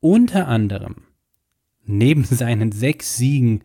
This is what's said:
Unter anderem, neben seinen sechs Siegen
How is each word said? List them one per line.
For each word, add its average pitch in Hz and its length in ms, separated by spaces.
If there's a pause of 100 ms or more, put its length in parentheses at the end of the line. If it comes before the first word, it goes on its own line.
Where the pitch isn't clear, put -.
Unter 196 480
anderem, 101 540 (800)
neben 117 400
seinen 113 480
sechs 117 460
Siegen 123 460